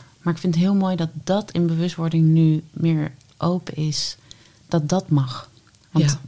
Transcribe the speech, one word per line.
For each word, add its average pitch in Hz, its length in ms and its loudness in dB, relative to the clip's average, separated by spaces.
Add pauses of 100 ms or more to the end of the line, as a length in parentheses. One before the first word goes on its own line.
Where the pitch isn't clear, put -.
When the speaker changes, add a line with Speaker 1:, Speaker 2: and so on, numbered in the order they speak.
(220)
Speaker 1:
Maar 170 120 0
ik 165 60 -8
vind 180 140 -2
het 165 100 2
heel 196 100 2
mooi 185 220 0
dat 165 120 -4 (160)
dat 208 260 -2
in 175 160 0
bewustwording 165 600 0
nu 160 440 4
meer 156 420 -2 (260)
open 175 380 -4
is, 151 400 -4 (520)
dat 151 200 0
dat 185 200 -2
mag. 135 420 0 (400)
Want 160 200 2
Speaker 2:
Ja. 139 180 -4